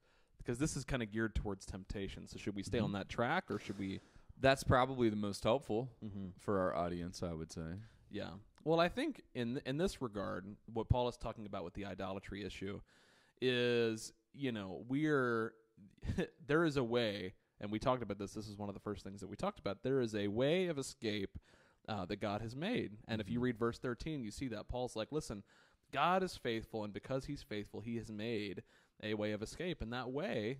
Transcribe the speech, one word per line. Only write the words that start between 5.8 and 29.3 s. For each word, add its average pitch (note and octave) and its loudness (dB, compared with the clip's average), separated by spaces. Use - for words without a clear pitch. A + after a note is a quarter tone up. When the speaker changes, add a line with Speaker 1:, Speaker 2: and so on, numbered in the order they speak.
Speaker 1:
Mm-hmm. G2 -6
Speaker 2:
for G#2 2
our F#2 4
audience, F2 -2
I F2+ -2
would D#2+ -6
say. E2 -6
Speaker 1:
Yeah. G2 -6
Well, E3 4
I F3 6
think C4+ -4
in, B2 -2
in C3+ 0
this F#3+ 0
regard, G2+ -4
what A2 0
Paul B2 4
is A2+ -4
talking A2 -8
about G2 -6
with E2+ -6
the G2 -6
idolatry G2 -6
issue F#2+ -6
is, A#2+ 4
you C3+ -2
know, F#2+ -6
we're, C3 4
<laughs> - -2
there D#3 6
is D3 4
a C3+ 6
way, G#2+ 2
and G#2 -4
we A2 0
talked B2+ 2
about G2+ -2
this, G2+ -4
this G#2+ -6
is G2+ -10
one G2+ -4
of G2 -6
the - -14
first G2+ -6
things G2+ -12
that F#2 -6
we F#2+ -8
talked G3 -2
about, G2 -4
there C3 4
is A2 2
a G2+ 2
way C#3+ 4
of D#3 -2
escape, G#2+ -4
uh, G2 -2
that G#2 -2
God G#2 0
has A#2 -6
made. F#3+ -2
And A2 0
if G2 -6
you A#2 0
Speaker 2:
Mm-hmm. A#2+ 2
Speaker 1:
read B2 2
verse A#2 2
thirteen, C3+ -4
you G#2 -6
see C3+ -4
that G#2 -6
Paul's B2 -2
like, A2 -2
Listen, B2+ -2
God F3 4
is F3+ -2
faithful, A2+ -2
and G#2 -4
because C3 -2
he's C#3+ -6
faithful, G#2 -6
he A#2 -4
has G#2+ -6
made G#2 -2
a G#2+ -2
way G#2+ 2